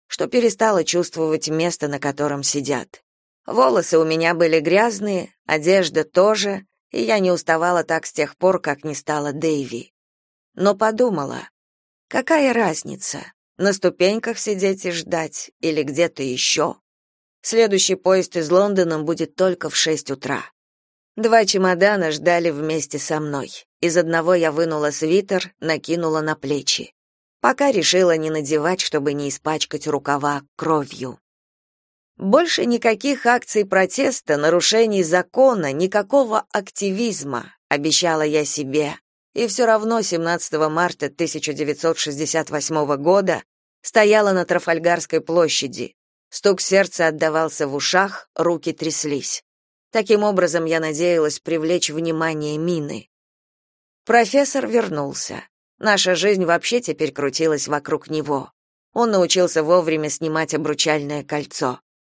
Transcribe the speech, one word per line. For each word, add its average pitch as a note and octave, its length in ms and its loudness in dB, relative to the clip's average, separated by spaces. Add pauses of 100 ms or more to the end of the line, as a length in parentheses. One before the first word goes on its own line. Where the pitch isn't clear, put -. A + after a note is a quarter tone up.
что - 200 -4
перестала A3+ 560 2
чувствовать D#3+ 640 -2
место, D#3+ 400 -2
на C#3+ 120 -6
котором C#3+ 420 -4
сидят. C#3 600 -4 (420)
Волосы G#3+ 540 2
у D#3+ 60 4
меня E3 280 0
были E3 260 2
грязные, G3 760 0 (100)
одежда D#3 580 2
тоже, G3 640 2 (280)
и A#3 100 -2
я A3 160 0
не F#3 120 2
уставала E3 540 2
так D#3+ 220 -2
с - 60 -8
тех D3 260 -4
пор, F#3 200 2
как C#3+ 260 -6
не D3+ 100 -6
стала D3 400 -4
Дэйви. C#3+ 580 -4 (640)
Но G3 200 2
подумала, G3+ 720 -2 (600)
какая C4 460 2
разница, E3 640 -4 (380)
на F#3+ 160 2
ступеньках G3 640 0
сидеть F#3+ 480 -2
и F3 60 -4
ждать E3 580 -6 (100)
или D#3 220 -2
где-то D3 400 -2
еще? C3+ 560 -2 (640)
Следующий G3+ 540 2
поезд F#3 400 2
из D#3+ 140 -2
Лондона F3+ 500 4
будет D#3 340 -4
только F3+ 340 0
в - 80 -6
шесть D#3 340 -2
утра. C3+ 340 -6 (720)
Два A3 280 4
чемодана F#3 680 2
ждали E3+ 400 2
вместе D#3 480 -4
со D#3 220 -2
мной. C#3+ 460 -8 (140)
Из E3 160 0
одного E3 380 2
я E3 160 2
вынула D3+ 400 0
свитер, F#3 720 0
накинула D#3+ 600 -2
на D#3 120 -2
плечи. - 580 -4 (480)
Пока C#4 300 2
решила F3 460 2
не D#3 140 -4
надевать, D#3 500 -2
чтобы D3 320 -2
не C#3+ 160 -4
испачкать D3+ 580 -4
рукава C#3+ 560 -2 (140)
кровью. C3 640 -4 (960)
«Больше D4 480 2
никаких A#3+ 640 0
акций A#3 380 2
протеста, F#3+ 760 0
нарушений F#3+ 640 2
закона, F3+ 680 2
никакого G#3 800 0
активизма», F#3+ 1040 -4 (140)
обещала D#3 540 0
я D3+ 220 0
себе. D3 520 -4 (380)
И A#3 120 -2
все A#3 200 0
равно A3 360 2
семнадцатого E3 640 -2
марта D#3 420 -2
тысяча D#3 420 -4
девятьсот D3+ 460 -2
шестьдесят D3+ 520 -4
восьмого D3 460 -2
года F3 460 2 (400)
стояла G#3 500 4
на F3+ 120 2
Трафальгарской E3+ 760 0
площади. D#3 760 -2 (360)
Стук G3+ 300 2
сердца F#3+ 460 2
отдавался D#3 640 0
в C#3 80 -6
ушах, F#3 580 -2
руки E3 380 -2
тряслись. D3+ 720 -4 (480)
Таким G#3 320 2
образом, F3 400 0
я D#3+ 160 0
надеялась D#3 580 0
привлечь E3 520 -2
внимание D#3 680 -4
Мины. D#3 500 -4 (960)
Профессор B3 640 2
вернулся. D#3+ 800 -4 (340)
Наша F#3 380 2
жизнь F#3+ 280 2
вообще E3+ 360 0
теперь D3+ 320 -4
крутилась D3 560 -2
вокруг D3 420 -4
него. D3 400 -4 (420)
Он A3+ 200 0
научился F3 500 2
вовремя D#3 480 2
снимать D#3+ 420 -4
обручальное D3 680 -2
кольцо. C#3 560 -4 (320)